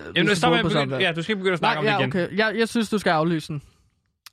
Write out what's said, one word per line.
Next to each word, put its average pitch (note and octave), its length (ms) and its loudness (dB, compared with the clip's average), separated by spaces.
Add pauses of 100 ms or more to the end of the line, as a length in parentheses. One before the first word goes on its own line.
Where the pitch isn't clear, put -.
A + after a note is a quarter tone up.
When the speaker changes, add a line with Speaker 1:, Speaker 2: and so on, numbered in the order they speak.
(160)
Speaker 1:
Jamen, F3 100 2
Speaker 2:
hvis G3+ 120 2
Speaker 1:
så - 80 2
Speaker 2:
de F3+ 40 4
Speaker 1:
er - 0 -
Speaker 2:
boede - 120 4
Speaker 1:
man - 20 -2
Speaker 2:
på - 60 2
samme D3+ 100 2
Speaker 1:
begyndt, C3+ 100 -2
Speaker 2:
værelse. C#3 160 0
Speaker 1:
ja, E3+ 60 0
du E3 100 -4
skal A3 100 -4
ikke G3+ 80 -2
begynde F#3 120 0
at E3+ 60 0
snakke G3 240 0
Speaker 2:
Nej, G#3+ 120 0
Speaker 1:
om C3 160 0
det F#3 80 -2
Speaker 2:
ja, - 20 0
Speaker 1:
igen. F3 100 -2
Speaker 2:
okay. F3+ 80 -4
Jeg, A3 200 0
jeg A3+ 100 2
synes, A3+ 220 -2
du G#3+ 80 0
skal F#3+ 120 0
aflyse D#3+ 420 0
den. D3 100 -8 (720)